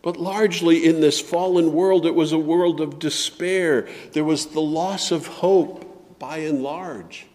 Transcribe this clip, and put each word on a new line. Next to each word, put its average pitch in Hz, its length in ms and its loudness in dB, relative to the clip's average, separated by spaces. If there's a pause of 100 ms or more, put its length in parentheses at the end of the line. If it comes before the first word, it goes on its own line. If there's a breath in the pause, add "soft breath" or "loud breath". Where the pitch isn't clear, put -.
But 175 160 -4
largely 170 680 2
in 165 160 4
this 147 180 2
fallen 175 540 0
world, 180 320 2
it 170 80 0
was 160 180 2
a 160 60 2
world 160 420 2
of 147 180 -6
despair. 160 880 -2 (260 loud breath)
There 151 120 0
was 156 220 0
the 156 160 -4
loss 165 480 -2
of 165 160 -2
hope, - 920 -2
by 139 200 -10
and 151 240 -4
large. 139 720 -10